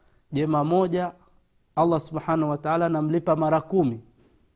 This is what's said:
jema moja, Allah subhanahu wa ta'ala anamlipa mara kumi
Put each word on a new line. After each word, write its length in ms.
jema 320
moja, 480
Allah 240
subhanahu 500
wa 80
ta'ala 280
anamlipa 500
mara 240
kumi 400